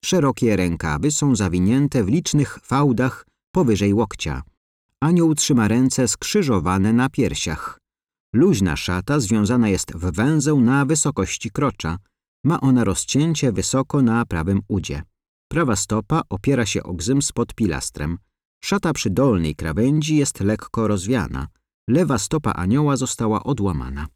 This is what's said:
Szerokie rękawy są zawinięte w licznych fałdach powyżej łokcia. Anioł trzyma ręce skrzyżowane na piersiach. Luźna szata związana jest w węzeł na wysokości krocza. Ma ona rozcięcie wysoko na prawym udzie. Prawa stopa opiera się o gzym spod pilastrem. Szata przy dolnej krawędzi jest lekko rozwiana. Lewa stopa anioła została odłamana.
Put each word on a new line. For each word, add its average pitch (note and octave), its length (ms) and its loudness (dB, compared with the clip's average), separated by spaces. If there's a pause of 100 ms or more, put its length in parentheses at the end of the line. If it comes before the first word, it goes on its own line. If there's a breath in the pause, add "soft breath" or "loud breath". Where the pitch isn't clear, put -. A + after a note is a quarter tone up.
Szerokie C3+ 500 2
rękawy E2+ 560 0
są C#3+ 240 2
zawinięte G#2+ 680 2
w F2+ 40 0
licznych D3 560 0
fałdach B2+ 640 0 (260)
powyżej G2+ 420 2
łokcia. F2 500 -4 (580)
Anioł E3 340 4
trzyma A#2+ 320 2
ręce B2 400 2
skrzyżowane G2+ 880 0
na B2+ 160 2
piersiach. - 680 -4 (540)
Luźna G#2+ 420 4
szata F#2 440 -2
związana A2+ 500 2
jest - 240 -2
w F2 180 -4
węzeł C#3+ 500 2
na C3+ 240 4
wysokości C3+ 680 -2
krocza. G#2+ 460 -4 (480)
Ma D#3+ 160 2
ona B2+ 220 4
rozcięcie C#3 680 0
wysoko C3 500 -2
na A#2 240 2
prawym F#2 420 0
udzie. E2+ 360 -4 (480)
Prawa C#3+ 240 0
stopa A2 540 -2
opiera B2 360 0
się - 180 -4
o - 100 -10
gzym G#2 280 -2
spod - 320 -4
pilastrem. D#2 640 -4 (460)
Szata F3+ 300 -2
przy - 160 -4
dolnej F#2 460 2
krawędzi C#3 600 0
jest C#3+ 240 0
lekko G#2+ 480 -2
rozwiana. F2+ 600 -2 (420)
Lewa C#3+ 280 2
stopa D3+ 360 -4
anioła C3+ 440 0
została A2+ 460 -2
odłamana. D2+ 720 -4